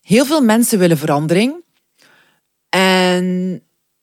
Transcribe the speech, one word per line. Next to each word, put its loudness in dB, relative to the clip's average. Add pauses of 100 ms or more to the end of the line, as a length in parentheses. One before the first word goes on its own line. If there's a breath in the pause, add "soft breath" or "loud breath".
heel 0
veel 0
mensen 0
willen 2
verandering 0 (1120 soft breath)
en -2 (400)